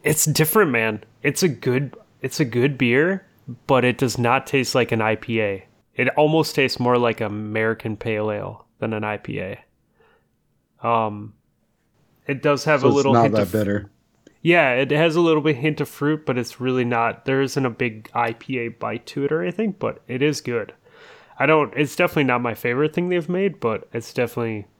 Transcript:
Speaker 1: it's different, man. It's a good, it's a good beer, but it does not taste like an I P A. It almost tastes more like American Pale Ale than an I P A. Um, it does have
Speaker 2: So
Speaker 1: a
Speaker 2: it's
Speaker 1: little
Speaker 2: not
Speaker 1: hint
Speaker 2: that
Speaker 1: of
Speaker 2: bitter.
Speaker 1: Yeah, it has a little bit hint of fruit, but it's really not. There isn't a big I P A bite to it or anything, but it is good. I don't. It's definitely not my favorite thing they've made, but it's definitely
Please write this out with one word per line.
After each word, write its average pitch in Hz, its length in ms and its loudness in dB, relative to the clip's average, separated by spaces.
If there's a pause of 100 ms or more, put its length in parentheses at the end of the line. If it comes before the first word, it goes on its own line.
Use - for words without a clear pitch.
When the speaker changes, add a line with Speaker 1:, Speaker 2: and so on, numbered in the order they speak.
Speaker 1:
it's 151 220 2
different, 156 440 4
man. 110 320 0 (220)
It's 139 180 0
a 185 60 4
good, 127 480 -2 (260)
it's - 160 -8
a 160 60 2
good 123 340 0
beer, 147 480 0 (400)
but 127 180 4
it 123 140 0
does 123 200 0
not 127 280 0
taste 131 300 0
like 123 160 2
an 110 100 0
I 110 140 0
P 110 240 -4
A. 98 260 -4 (300)
It 123 140 0
almost 151 440 2
tastes 131 240 0
more 123 200 2
like 117 220 0
American 107 760 -4
Pale 107 340 -4
Ale 101 360 -8 (120)
than 110 140 -4
an 107 100 -4
I 107 140 -4
P 101 240 -8
A. 95 180 -10 (1300)
Um, 107 460 -2 (960)
it 135 140 -4
does 143 220 2
have 147 180 4
Speaker 2:
So 131 40 4
Speaker 1:
a 123 40 8
Speaker 2:
it's 139 60 2
Speaker 1:
little 135 180 4
Speaker 2:
not 117 100 6
Speaker 1:
hint 107 100 2
Speaker 2:
that 107 80 2
Speaker 1:
of 95 100 -2
Speaker 2:
bitter. 101 380 -2 (520)
Speaker 1:
Yeah, 160 320 4
it 135 180 0
has 160 240 2
a 175 40 4
little 160 220 4
bit 151 140 2
hint 151 240 -2
of 143 80 -2
fruit, 156 360 -2
but 123 140 -2
it's 117 220 -8
really 127 240 0
not. 117 400 -2
There 135 180 2
isn't 135 240 0
a 120 40 0
big 110 440 -6
I 117 200 0
P 131 240 -8
A 117 100 -4
bite 110 380 -8
to 139 180 -6
it 143 80 -2
or 165 100 -2
anything, 180 340 -4
but - 300 -6
it 127 160 -2
is 147 180 0
good. 117 320 -6 (680)
I 139 80 4
don't. 147 300 4
It's 143 200 -2
definitely 170 280 2
not 123 180 2
my 117 120 -2
favorite 135 400 -2
thing 175 140 -2
they've 175 200 -2
made, 190 300 -2
but 110 340 -4
it's 117 220 -8
definitely 113 520 -4 (140)